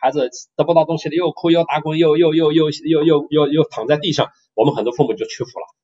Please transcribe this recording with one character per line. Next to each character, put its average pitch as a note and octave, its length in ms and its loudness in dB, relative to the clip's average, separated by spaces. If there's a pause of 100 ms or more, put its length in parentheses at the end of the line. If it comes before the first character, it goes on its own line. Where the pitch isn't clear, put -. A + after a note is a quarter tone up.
孩 C3 100 0
子 C3+ 180 -2 (280)
得 D3+ 80 2
不 E3 100 0
到 D#3+ 100 4
东 D#3+ 140 -4
西 D#3+ 100 -8
了， D3 60 -10
又 E3+ 160 -2
哭 E3+ 220 0
又 E3 100 4
打 D#3 160 -2
滚， D#3 200 -6
又， D#3 180 4
又， E3 180 2
又， D#3+ 160 2
又， D#3 200 2
又， D3+ 340 0
又， D#3+ 260 4
又， D3 160 2
又 D3+ 180 2
躺 A2+ 220 -10
在 D3 100 2
地 D#3+ 140 -4
上， B2+ 180 -2 (260)
我 A2 100 2
们 D3 100 2
很 A2 80 -4
多 A#2 100 -4
父 C#3+ 120 0
母 A2+ 100 -4
就 G#2+ 100 -8
屈 - 200 -12
服 - 160 -16
了。 E2 60 -14 (180)